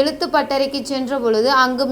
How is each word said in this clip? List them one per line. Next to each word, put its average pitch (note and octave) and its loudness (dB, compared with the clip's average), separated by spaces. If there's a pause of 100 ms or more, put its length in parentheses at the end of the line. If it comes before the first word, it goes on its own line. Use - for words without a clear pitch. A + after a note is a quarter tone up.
எழுத்து D4 0
பட்டறைக்கு C#4 0 (120)
சென்ற C4 -2
பொழுது A3+ 2 (120)
அங்கு B3+ 0